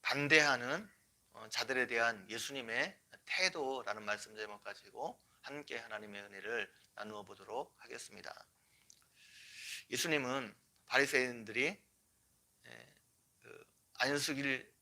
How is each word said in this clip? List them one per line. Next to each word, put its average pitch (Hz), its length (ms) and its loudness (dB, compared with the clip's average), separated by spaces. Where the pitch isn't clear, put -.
반대하는, 143 880 4
어, 110 180 -16
자들에 123 360 2
대한 113 440 2
예수님의 123 680 -2
태도라는 131 800 0
말씀 107 280 -4
제목 104 300 -8
가지고 113 580 -10
함께 143 340 -8
하나님의 107 460 -8
은혜를 101 500 -4
나누어 107 280 -8
보도록 101 540 -8
하겠습니다. 117 560 -12
예수님은 127 680 0
바리새인들이, 127 920 4
예, 58 260 -20
그 - 280 -18
안식일 139 840 2